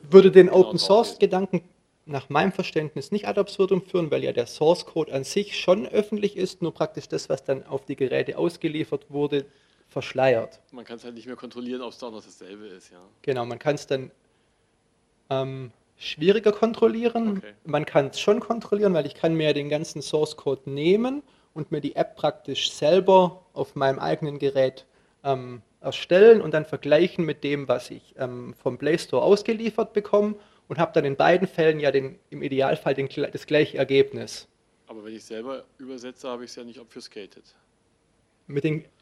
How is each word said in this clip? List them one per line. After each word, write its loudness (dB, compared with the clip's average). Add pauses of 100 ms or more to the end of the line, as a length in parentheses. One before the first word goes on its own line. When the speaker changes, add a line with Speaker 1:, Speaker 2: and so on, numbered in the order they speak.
Speaker 1:
würde 10
den 10
Speaker 2:
genauer 6
drauf 2
Speaker 1:
Open-Source-Gedanken 0
Speaker 2:
gehen. -16 (360)
Speaker 1:
nach -10
meinem 2
Verständnis -6
nicht -4
ad -2
absurdum 0
führen, -2
weil -2
ja -2
der -2
Source-Code 0
an -4
sich -6
schon 0
öffentlich -2
ist, -6
nur -4
praktisch -6
das, -6
was -4
dann -4
auf -8
die -10
Geräte -2
ausgeliefert -4
wurde, -2 (420)
verschleiert. -2 (100)
Speaker 2:
Man -18
kann's -16
halt -16
nicht -20
mehr -12
kontrollieren, -12
ob's -14
da -12
auch -14
noch -16
dasselbe -20
ist, -20
ja. -20 (200)
Speaker 1:
Genau, -4
man -12
kann's -4
dann, -6 (1200)
ähm, -6 (240)
schwieriger 0
kontrollieren. 0
Speaker 2:
Okay. -14 (100)
Speaker 1:
Man -2
kann's 0
schon 2
kontrollieren, -2
weil 0
ich -12
kann 0
mir 2
den -4
ganzen -6
Source-Code -4
nehmen 0 (320)
und -10
mir -4
die -6
App -4
praktisch -4
selber 4
auf -8
meinem 0
eigenen -4
Gerät, 0 (380)
ähm, -6 (180)
erstellen 6
und -4
dann 0
vergleichen 0
mit -6
dem, -4
was -2
ich, -20
ähm, -10
vom -6
Play 0
Store -2
ausgeliefert 0
bekomme 0 (320)
und -6
hab 0
dann 2
in -4
beiden 4
Fällen 0
ja 0
den, -2 (140)
im -14
Idealfall -2
den, -4 (240)
das -12
gleiche 0
Ergebnis. 0 (400)
Speaker 2:
Aber -16
wenn -14
ich -16
selber -12 (120)
übersetze, -14
habe -10
ich's -18
ja -14
nicht -18
obfuscated. -20 (1040)
Speaker 1:
Mit -4
den -2 (160)